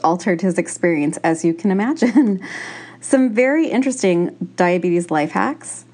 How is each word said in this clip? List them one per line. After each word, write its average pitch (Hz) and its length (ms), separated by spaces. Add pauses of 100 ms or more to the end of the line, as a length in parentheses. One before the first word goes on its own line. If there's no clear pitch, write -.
altered 175 380
his 180 160
experience, 160 600
as 165 260
you 165 100
can 180 160
imagine. 220 680 (340)
<laughs> - 280
Some 262 320
very 269 340
interesting 202 600 (260)
diabetes 175 560
life 156 200
hacks, 226 520 (100)